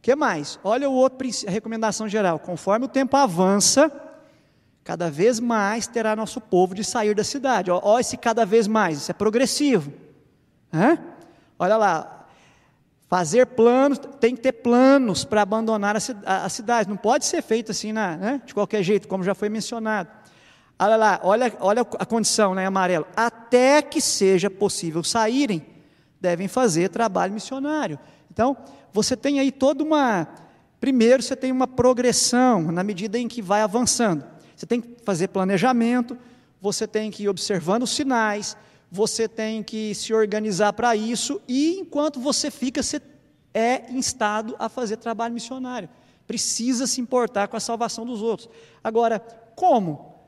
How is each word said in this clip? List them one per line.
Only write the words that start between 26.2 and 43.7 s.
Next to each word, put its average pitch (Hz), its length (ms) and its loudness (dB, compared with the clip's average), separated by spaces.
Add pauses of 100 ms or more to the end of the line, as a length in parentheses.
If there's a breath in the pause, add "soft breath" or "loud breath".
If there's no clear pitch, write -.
devem 180 260 -2
fazer 185 420 2
trabalho 190 440 -2
missionário." 269 640 -6 (340 soft breath)
Então, 262 240 0 (380 loud breath)
você 214 240 0
tem 285 220 -2
aí 269 120 2
toda 277 320 0
uma, 262 440 0 (520 loud breath)
primeiro 247 440 4
você 262 120 -4
tem 262 160 -4
uma 254 160 0
progressão 247 1040 2
na 175 120 -2
medida 208 340 -4
em 240 100 -2
que 233 140 -8
vai 202 220 2
avançando. 208 600 0 (320 loud breath)
Você - 120 -16
tem 240 120 -2
que - 240 -16
fazer 190 260 -2
planejamento, 233 840 0 (460 loud breath)
você 202 240 -4
tem 214 240 -4
que 208 140 -12
ir 202 40 0
observando 196 560 -2
os 240 60 -4
sinais, 226 640 -2 (360 soft breath)
você 214 360 -2
tem 220 340 -6
que 214 320 -8
se - 220 -6
organizar 208 580 0
pra 233 220 0
isso, 233 520 -4
e 302 300 0
enquanto 294 420 -4
você 285 300 -2
fica, 262 320 -4
você - 180 -4 (540)
é 233 380 0